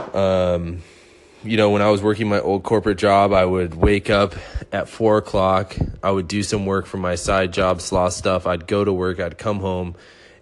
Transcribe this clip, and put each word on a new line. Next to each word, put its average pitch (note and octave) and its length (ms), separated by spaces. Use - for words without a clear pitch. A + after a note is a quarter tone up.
Um, F2+ 720
you A2 140
know, G#2 140
when G#2 100
I G#2 80
was G2+ 140
working G#2+ 260
my G#2 100
old F#2+ 220
corporate G#2 380
job, G2 340
I F#2 100
would F2+ 300
wake G2+ 380
up G2+ 240
at F#2+ 160
four A2 300
o'clock. F#2+ 580
I G2 80
would F#2+ 160
do G2+ 160
some G2+ 240
work F#2+ 180
for - 120
my F2+ 180
side F#2+ 360
job, F#2 300
slaw F2+ 280
stuff. F#2 360
I'd F2 220
go G2+ 160
to G2 100
work, F2+ 260
I'd E2+ 200
come G#2 220
home F2+ 340